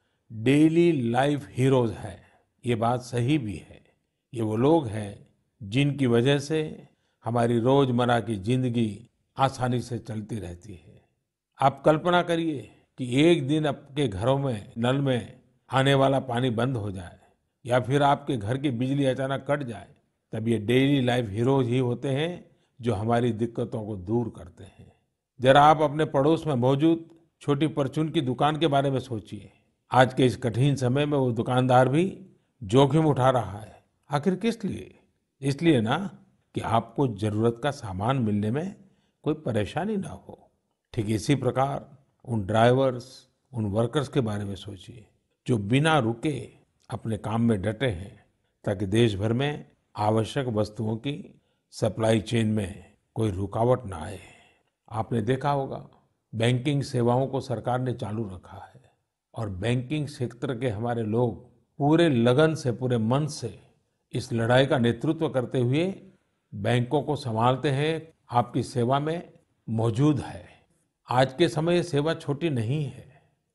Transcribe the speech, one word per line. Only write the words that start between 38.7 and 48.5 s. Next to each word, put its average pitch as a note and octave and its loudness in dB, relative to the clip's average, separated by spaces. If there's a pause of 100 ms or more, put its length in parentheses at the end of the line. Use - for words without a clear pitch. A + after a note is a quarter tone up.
कोई D3+ -2
परेशानी D3+ -4
ना - -6
हो। - -18 (420)
ठीक G#2+ -4
इसी A#2 0
प्रकार C3+ -4 (260)
उन G#2+ -4
ड्राइवर्स, A#2+ 2 (240)
उन A2 -4
वर्कर्स A#2+ -2
के D3 -2
बारे G#2 -2
में G2 -8
सोचिए G#2 -16 (400)
जो B2 2
बिना C#3+ 2
रुके A#2 -2 (420)
अपने A2 -6
काम A2 -2
में A2 2
डटे A2 -4
हैं G2 -8 (380)